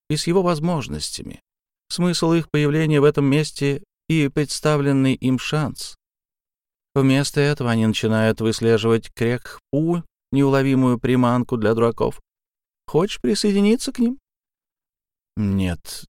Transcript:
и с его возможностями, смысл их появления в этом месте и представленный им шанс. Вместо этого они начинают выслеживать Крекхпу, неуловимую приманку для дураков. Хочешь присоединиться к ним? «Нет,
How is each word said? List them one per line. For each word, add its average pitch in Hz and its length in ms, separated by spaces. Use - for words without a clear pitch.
и 151 40
с - 120
его 180 160
возможностями, 156 960
смысл 170 440
их 165 180
появления 151 500
в - 20
этом 147 220
месте 139 580
и 160 200
представленный 139 880
им 127 240
шанс. - 560
Вместо 135 480
этого 143 300
они 113 160
начинают 110 540
выслеживать 113 720
Крекхпу, 151 920
неуловимую 135 680
приманку 123 580
для 110 160
дураков. 113 480
Хочешь 175 340
присоединиться 208 720
к - 60
ним? 240 220
«Нет, 98 720